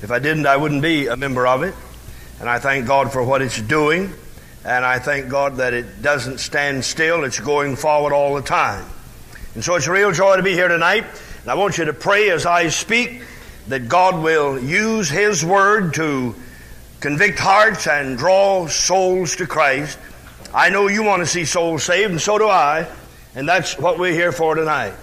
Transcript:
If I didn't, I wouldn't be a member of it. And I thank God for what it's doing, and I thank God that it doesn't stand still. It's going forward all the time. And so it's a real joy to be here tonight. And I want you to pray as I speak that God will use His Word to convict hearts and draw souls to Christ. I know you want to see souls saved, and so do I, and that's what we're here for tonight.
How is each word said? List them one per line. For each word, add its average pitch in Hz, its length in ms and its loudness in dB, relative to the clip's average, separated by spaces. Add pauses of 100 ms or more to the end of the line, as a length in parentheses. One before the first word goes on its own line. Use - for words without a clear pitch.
If 104 100 -12
I 120 100 0
didn't, 151 260 0
I 139 100 6
wouldn't 147 240 0
be 147 280 0
a 120 80 -2
member 127 300 -2
of 127 160 2
it. 185 120 -4 (640)
And 113 80 -6
I 120 100 0
thank 135 280 -2
God 135 260 2
for 127 100 -2
what 135 200 0
it's 120 180 -4
doing, 151 500 0 (540)
and 127 220 0
I 127 140 0
thank 139 280 -4
God 139 280 -2
that 127 180 0
it 113 260 -8
doesn't 135 380 -2
stand 143 440 -4
still. 160 420 0
It's 123 160 -6
going 143 360 -2
forward 147 380 0
all 143 220 2
the 139 60 -6
time. 123 440 -2 (680)
And 117 80 -8
so 170 120 -2
it's 151 120 -2
a 165 60 -2
real 196 200 4
joy 190 260 4
to 185 40 0
be 190 100 0
here 180 160 2
tonight. 175 360 2 (380)
And 117 80 -10
I 131 60 0
want 185 200 0
you 165 80 -2
to 151 80 -2
pray 202 380 2
as 160 160 0
I 175 220 2
speak 226 520 -2 (480)
that 123 220 -4
God 180 320 4
will 151 360 2
use 196 520 -2
His 190 340 0
Word 196 500 4
to 135 400 -2 (680)
convict 151 380 0
hearts 202 480 4
and 139 320 -2
draw 190 480 4
souls 185 680 0
to 180 100 -6
Christ. 147 520 0 (540)
I 156 160 4
know 196 200 2
you 208 140 0
want 202 180 2
to 170 60 -2
see 170 200 -2
souls 165 360 -2
saved, 190 280 2
and 165 100 -2
so 208 160 0
do 214 100 4
I, 165 400 2 (480)
and 135 140 -6
that's 175 300 0
what 165 200 0
we're 180 140 0
here 170 200 0
for 160 220 0
tonight. 151 380 -2 (100)